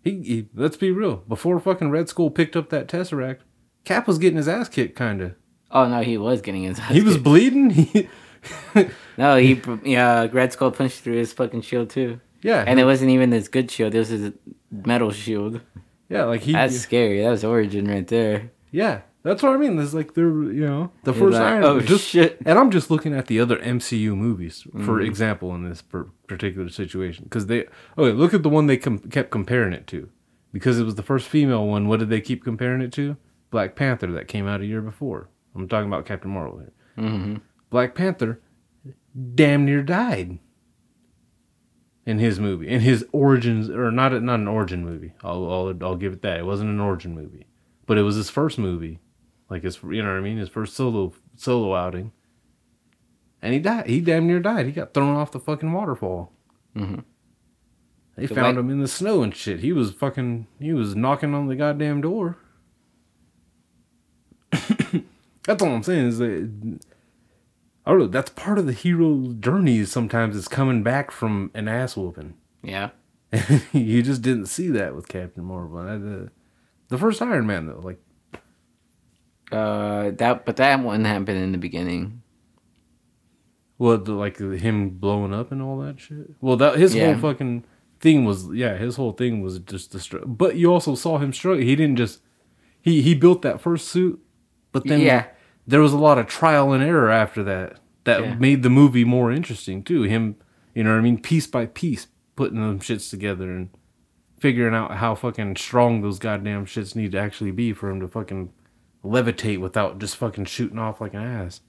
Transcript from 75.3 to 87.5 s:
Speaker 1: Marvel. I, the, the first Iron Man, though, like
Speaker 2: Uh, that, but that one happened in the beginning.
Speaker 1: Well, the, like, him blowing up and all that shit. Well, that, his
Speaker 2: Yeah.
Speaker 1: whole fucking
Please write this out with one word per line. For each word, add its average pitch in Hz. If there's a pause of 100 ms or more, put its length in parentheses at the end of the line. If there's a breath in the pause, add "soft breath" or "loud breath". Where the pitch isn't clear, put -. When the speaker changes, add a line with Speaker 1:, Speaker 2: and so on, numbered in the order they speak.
Speaker 1:
Marvel. 87
I, 101
the, 101 (600)
the 127
first 214
Iron 160
Man, 90
though, 71
like 90 (1500)
Speaker 2:
Uh, 104
that, 120
but 117
that 135
one 107
happened 101
in 95
the 92
beginning. 90 (1600)
Speaker 1:
Well, 117
the, 101
like, 101
him 98
blowing 101
up 117
and 135
all 135
that 139
shit. -
Well, 131
that, 139
his 180
Speaker 2:
Yeah. 156
Speaker 1:
whole 143
fucking 120 (360 soft breath)